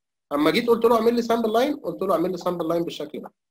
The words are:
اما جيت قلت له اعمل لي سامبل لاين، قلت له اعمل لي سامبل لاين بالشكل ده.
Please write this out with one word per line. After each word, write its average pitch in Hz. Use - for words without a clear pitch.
اما 147
جيت 240
قلت 233
له 233
اعمل 226
لي 233
سامبل 226
لاين، 269
قلت -
له 190
اعمل 170
لي 185
سامبل 175
لاين 170
بالشكل -
ده. -